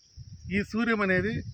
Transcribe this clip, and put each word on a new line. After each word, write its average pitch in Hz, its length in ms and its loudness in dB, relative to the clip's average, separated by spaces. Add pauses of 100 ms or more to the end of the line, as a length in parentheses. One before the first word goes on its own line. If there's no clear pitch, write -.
(560)
ఈ 208 40 2 (120)
సూర్యం 220 300 2
అనేది 190 320 2 (200)